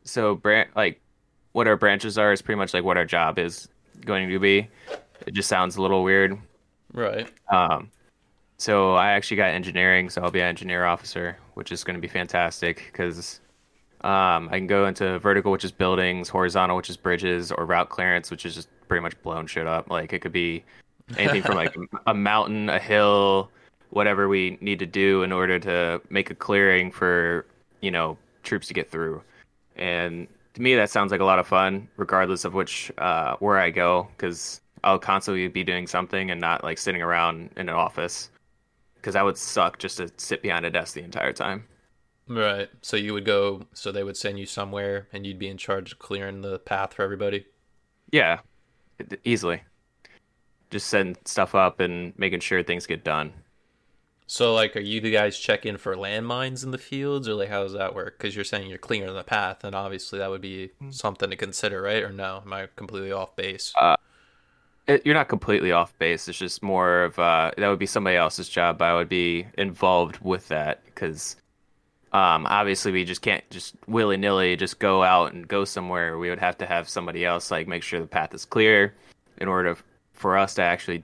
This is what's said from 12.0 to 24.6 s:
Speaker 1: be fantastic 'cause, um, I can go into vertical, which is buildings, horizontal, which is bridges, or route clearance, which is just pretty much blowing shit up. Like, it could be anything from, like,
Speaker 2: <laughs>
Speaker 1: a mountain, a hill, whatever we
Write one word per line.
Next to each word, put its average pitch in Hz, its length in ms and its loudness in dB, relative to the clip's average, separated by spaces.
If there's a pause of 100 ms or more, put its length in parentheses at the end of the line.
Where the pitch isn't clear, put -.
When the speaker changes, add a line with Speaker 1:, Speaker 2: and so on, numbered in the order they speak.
Speaker 1:
be 87 80 -8
fantastic 87 840 -2
'cause, 87 480 -6 (640)
um, 92 480 4
I 95 80 -2
can 92 80 -4
go 98 200 4
into 95 340 -2
vertical, 98 320 2
which 90 120 -2
is 92 60 -6
buildings, 92 580 0
horizontal, 90 480 2
which 90 140 -6
is 87 60 -10
bridges, 87 560 -2
or 85 120 -4
route 87 240 2
clearance, 90 440 -2
which 85 120 -12
is 85 100 -8
just 82 140 -14 (200)
pretty 87 120 2
much 85 220 -8
blowing 80 240 -8
shit 80 200 -4
up. 80 240 -2
Like, 80 220 -4
it 87 60 -6
could 87 140 -8
be 85 320 -2 (520)
anything 101 260 2
from, 104 120 0
like, 87 220 0 (140)
Speaker 2:
<laughs> - 180 -8
Speaker 1:
a 110 60 2
mountain, 104 540 0
a 110 120 0
hill, 101 680 4 (420)
whatever 101 360 2
we 95 340 0